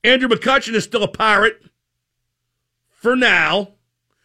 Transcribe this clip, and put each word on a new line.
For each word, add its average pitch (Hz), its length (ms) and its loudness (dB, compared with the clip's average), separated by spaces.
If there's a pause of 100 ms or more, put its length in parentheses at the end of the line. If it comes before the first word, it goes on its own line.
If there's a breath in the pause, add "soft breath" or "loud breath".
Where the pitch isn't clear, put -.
Andrew 254 260 2
McCutchen 233 460 -2
is 208 80 -2
still 226 200 -4
a 196 40 -4
Pirate 214 540 0 (1300)
for 240 260 -2
now. 190 580 0 (520)